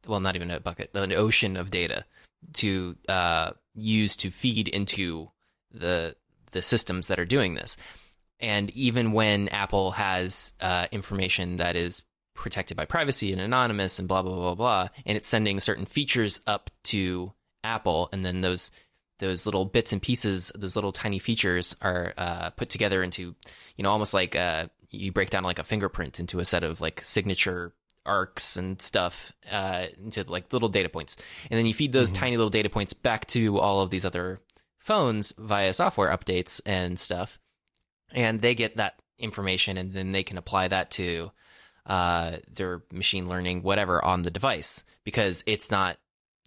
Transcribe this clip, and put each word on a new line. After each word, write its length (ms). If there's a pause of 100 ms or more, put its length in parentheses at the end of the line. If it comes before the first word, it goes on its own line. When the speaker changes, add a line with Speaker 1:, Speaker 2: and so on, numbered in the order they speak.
Speaker 1:
well, 140
not 160
even 140
a 100
bucket, 340
an 180
ocean 440
of 140
data 340 (500)
to, 420 (120)
uh, 440 (220)
use 420
to 140
feed 380
into 600 (420)
the, 420 (380)
the 100
systems 460
that 100
are 60
doing 300
this. 220 (640)
And 300
even 420
when 360
Apple 440
has, 680
uh, 320
information 640
that 180
is 260 (320)
protected 420
by 100
privacy 460
and 80
anonymous 580
and 100
blah, 140
blah, 120
blah, 200
blah, 340 (160)
and 120
it's 120
sending 320
certain 260
features 600
up 240 (140)
to 480 (320)
Apple, 480
and 120
then 160
those, 300 (480)
those 260
little 220
bits 260
and 80
pieces, 540
those 220
little 160
tiny 260
features 640
are, 340
uh, 340
put 200
together 320
into, 320 (420)
you 60
know, 80
almost 240
like, 200
uh, 340 (240)
you 200
break 180
down, 140
like, 140
a 60
fingerprint 540
into 220
a 40
set 200
of, 160
like, 220
signature 720 (340)
arcs 500
and 260
stuff, 500 (200)
uh, 340 (160)
into, 260
like, 240
little 180
data 180
points. 280 (340)
And 80
then 80
you 80
feed 180
those 180
Speaker 2:
Mm-hmm. 100
Speaker 1:
tiny 180
little 120
data 200
points 240
back 340
to 320
all 220
of 80
these 160
other 340 (380)
phones 600
via 360
software 360
updates 540
and 340
stuff. 400 (760)
And 280
they 160
get 220
that 160 (240)
information, 580
and 160
then 180
they 140
can 140
apply 300
that 240
to, 380 (560)
uh, 520 (140)
their 380
machine 380
learning, 340
whatever, 420
on 180
the 80
device, 520 (220)
because 420
it's 240
not, 280 (480)